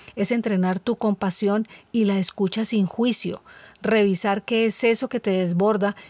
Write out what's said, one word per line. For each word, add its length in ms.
es 160
entrenar 480
tu 160
compasión 720
y 140
la 120
escucha 480
sin 220
juicio, 560
revisar 580
qué 240
es 180
eso 260
que 100
te 100
desborda 680